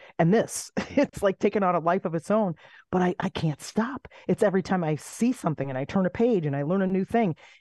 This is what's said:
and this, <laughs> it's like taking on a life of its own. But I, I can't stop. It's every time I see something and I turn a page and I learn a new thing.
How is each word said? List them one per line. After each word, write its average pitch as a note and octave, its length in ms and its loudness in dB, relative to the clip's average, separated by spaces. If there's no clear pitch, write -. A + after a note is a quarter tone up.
and E3+ 140 4
this, - 420 0
<laughs> - 20 -20
it's - 260 0
like G3 160 2
taking G#3 240 0
on F3+ 120 2
a E3+ 60 0
life E3+ 260 0
of E3 80 -4
its E3 160 -4
own. G3+ 240 0
But F3+ 120 2
I, F3+ 180 2
I F#3+ 80 -2
can't - 320 -2
stop. B3 480 -6
It's - 160 0
every F#3+ 200 4
time F#3 200 0
I D#3 140 0
see - 360 -2
something C#3+ 360 -4
and C3 80 -4
I C3+ 80 -4
turn F#3 220 0
a E3+ 40 -2
page A3+ 360 2
and C#3 100 -2
I C#3+ 60 -2
learn F3 180 0
a F#3+ 60 2
new F#3+ 180 0
thing. G#3 320 0